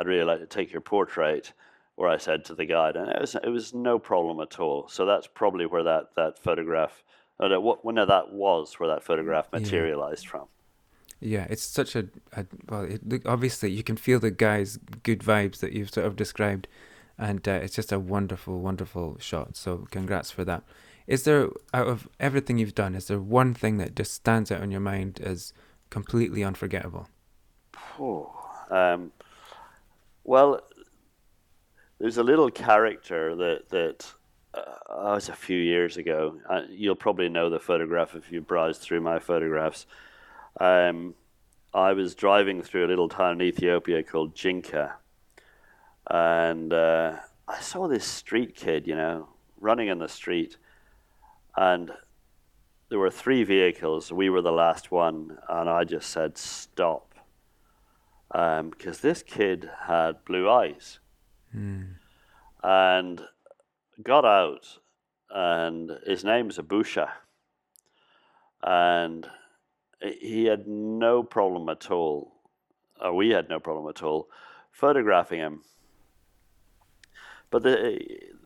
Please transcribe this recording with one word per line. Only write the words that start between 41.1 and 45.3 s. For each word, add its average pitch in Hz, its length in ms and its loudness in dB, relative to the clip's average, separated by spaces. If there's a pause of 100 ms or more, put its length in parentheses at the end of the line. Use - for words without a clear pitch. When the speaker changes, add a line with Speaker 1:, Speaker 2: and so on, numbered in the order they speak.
Speaker 1:
I 95 200 4
was 95 240 -2
driving 98 460 4
through 90 220 -2
a 85 40 2
little 87 200 2
town 87 320 0
in 90 60 2
Ethiopia 87 560 2
called 78 320 -4
Jinka, 80 580 -4 (1160)